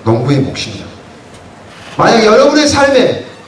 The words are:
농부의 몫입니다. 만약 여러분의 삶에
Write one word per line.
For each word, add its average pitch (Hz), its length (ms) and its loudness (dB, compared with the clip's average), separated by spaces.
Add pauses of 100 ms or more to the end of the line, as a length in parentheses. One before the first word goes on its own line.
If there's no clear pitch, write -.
농부의 131 360 0
몫입니다. 95 460 -8 (1120)
만약 220 280 2
여러분의 285 420 2
삶에 269 580 0 (220)